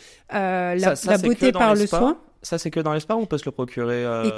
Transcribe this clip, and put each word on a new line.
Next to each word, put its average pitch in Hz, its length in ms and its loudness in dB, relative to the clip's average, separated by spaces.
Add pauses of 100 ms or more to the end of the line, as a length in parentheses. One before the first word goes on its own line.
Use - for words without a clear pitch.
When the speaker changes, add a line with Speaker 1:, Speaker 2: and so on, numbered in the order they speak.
(340)
Speaker 1:
euh, 185 420 -2
la, 180 40 0
Speaker 2:
Ça, 185 180 2
ça, 185 140 -2
Speaker 1:
la 208 60 4
Speaker 2:
c'est 185 100 0
Speaker 1:
beauté 240 200 2
Speaker 2:
que 247 40 6
dans 185 80 -2
Speaker 1:
par 220 160 6
Speaker 2:
les 208 60 2
Speaker 1:
le 208 60 0
Speaker 2:
spas 170 120 2
Speaker 1:
soin. 277 180 2 (240)
Speaker 2:
Ça, - 160 -6
c'est 165 140 -4
que 160 100 -2
dans 151 120 0
les 156 60 0
spas 214 160 -4
ou 226 40 -2
on 220 60 -4
peut 156 120 -4
se - 80 -6
le 135 60 -6
procurer, 120 520 -4
euh, 117 220 -2
Speaker 1:
Et - 120 2